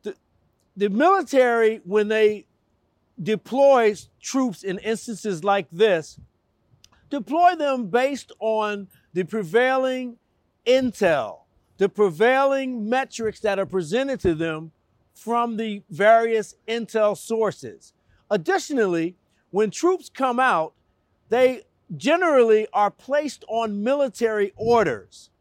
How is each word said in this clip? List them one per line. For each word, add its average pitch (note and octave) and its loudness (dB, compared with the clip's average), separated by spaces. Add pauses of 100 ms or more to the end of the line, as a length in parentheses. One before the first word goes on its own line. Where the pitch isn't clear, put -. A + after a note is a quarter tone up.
The, G#3 -10 (600)
the G3+ -2
military, A#3+ 2
when G#3 0
they G#3+ 0 (760)
deploy A3+ 2 (260)
troops B3+ -4
in F#3+ -6
instances G3+ -6
like G3+ 0
this, E3+ 0 (920)
deploy E4 2
them C4+ -4
based B3 -2
on G#3 -4 (240)
the F3+ -2
prevailing B3 -2 (480)
intel, F#3 0 (360)
the G3 2
prevailing A#3+ 0
metrics A#3+ -4
that G3+ -2
are F#3+ -2
presented G3+ -4
to F3 0
them D#3+ -6 (420)
from A#3 -4
the G#3+ -6
various A3 4 (120)
intel A3 0
sources. G#3 -6 (380)
Additionally, F#3+ -2 (360)
when G#3 0
troops E4+ -2
come B3+ -2
out, F#3 0 (560)
they B3+ 2 (340)
generally A#3+ 4
are G3+ 0
placed C#4+ -6
on G#3+ -4
military A3+ -2
orders. G3+ 0 (120)